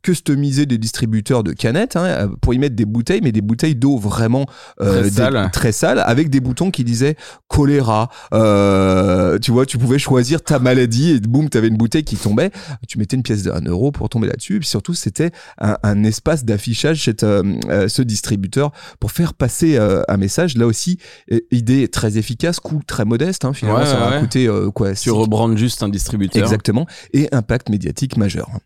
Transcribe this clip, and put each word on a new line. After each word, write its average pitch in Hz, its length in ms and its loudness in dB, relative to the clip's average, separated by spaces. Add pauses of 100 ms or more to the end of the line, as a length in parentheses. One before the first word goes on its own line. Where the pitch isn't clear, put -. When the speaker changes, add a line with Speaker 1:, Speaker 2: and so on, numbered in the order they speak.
Speaker 1:
customisé 143 640 0
des 123 100 0
distributeurs 110 640 -2
de 82 100 -2
canettes, 156 440 -2
hein, 170 80 0
euh, 104 240 -2 (140)
pour 120 100 2
y 127 60 2
mettre 131 180 0
des 113 80 0
bouteilles, 117 380 0
mais 127 100 2
des 107 80 2
bouteilles 120 360 0
d'eau 139 200 2
vraiment, 113 480 0 (380)
euh, 98 180 2
Speaker 2:
Très - 40 2
Speaker 1:
des 101 60 2
Speaker 2:
sales. 110 440 0
Speaker 1:
très 113 180 0
sales, 165 320 0
avec 143 240 2
des 135 120 2
boutons 127 300 -2
qui 135 140 -2
disaient 120 320 0 (320)
choléra. 135 640 2 (240)
Euh, 95 1040 4
tu 113 140 0
vois, 127 120 4
tu 123 140 -4
pouvais 120 200 2
choisir 131 440 0
ta 147 160 0
maladie 127 540 2
et 123 80 4
boum, 131 280 0
t'avais 113 200 2
une 113 80 2
bouteille 117 280 0
qui 107 120 -6
tombait. 110 340 0 (380)
Tu - 100 -8
mettais 107 180 -2
une 127 60 -2
pièce 110 220 -2
de - 80 -2
un - 100 -4
euro 107 300 -2
pour 107 160 -6
tomber 113 180 -2
là-dessus. - 300 -4
Et - 20 -2
puis 156 100 -4
surtout, 170 260 -4
c'était 160 360 -2 (300)
un, 107 220 0
un 104 220 2
espace 131 400 0
d'affichage 117 580 -2
chez, 120 200 0
euh, 101 200 2 (260)
euh, 95 200 0
ce 131 140 -2
distributeur 110 680 -2 (280)
pour 107 120 -4
faire 165 220 -2
passer, 143 420 0
euh, 98 320 2
un 101 80 0
message. 123 400 0
Là 117 100 2
aussi, 175 320 -2 (340)
euh, 117 80 2 (100)
idée 123 380 2
très 110 300 -2
efficace, 139 420 -2
coût 156 260 -4
très - 180 -4
modeste, 135 400 0
hein, 135 80 -2
finalement, 113 280 0
Speaker 2:
Ouais, 147 60 2
Speaker 1:
ça 139 80 2
Speaker 2:
ouais, 120 60 0
Speaker 1:
va 120 160 0
Speaker 2:
ouais. 151 40 -2
Speaker 1:
coûter, 135 280 0
euh, 101 220 0
quoi, 101 200 -2
Speaker 2:
Tu 98 60 -4
Speaker 1:
six - 140 -2
Speaker 2:
rebrandes 110 460 2
juste 117 260 -2
un 104 60 -2
distributeur. 101 540 -2
Speaker 1:
Exactement. 107 440 0 (260)
Et 143 200 2
impact 120 380 0
médiatique 101 460 -2
majeur. 95 320 -2 (180)